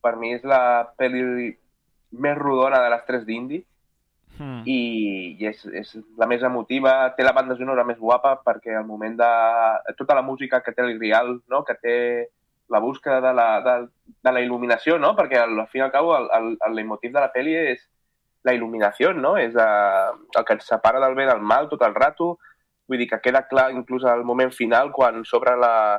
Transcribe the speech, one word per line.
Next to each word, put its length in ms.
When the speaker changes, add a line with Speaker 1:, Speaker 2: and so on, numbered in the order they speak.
Speaker 1:
Per 140
mi 160
és 100
la 440
pel·li 540
més 240
rodona 460
de 80
les 160
tres 200
d'Indy 360
Speaker 2:
Hmm. 320
Speaker 1:
i, 720
i 80
és, 200
és 260
la 80
més 160
emotiva, 720
té 80
la 80
banda 240
sonora 320
més 140
guapa 320
perquè 320
el 100
moment 300
de... 140
tota 240
la 100
música 340
que 140
té 80
el 160
Grial, 380
no? 160
Que 160
té 160
la 120
búsqueda 400
de 100
la, 140
de, 120
de 100
la 80
il·luminació, 560
no? 160
Perquè 240
al, 160
al 160
fin 120
i 40
al 60
cabo 260
el, 160
el, 140
el 80
leitmotiv 400
de 80
la 80
pel·li 240
és 300
la 140
il·luminació, 580
no? 240
És, 160
eh, 540
el 140
que 100
ens 80
separa 320
del 160
bé 160
del 80
mal 320
tot 160
el 80
rato. 380
Vull 80
dir 140
que 100
queda 240
clar 240
inclús 340
al 220
moment 240
final 400
quan 320
s'obre 340
la 200